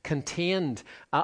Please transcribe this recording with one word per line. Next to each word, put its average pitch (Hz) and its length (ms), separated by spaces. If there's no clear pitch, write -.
contained 170 800
a, 147 100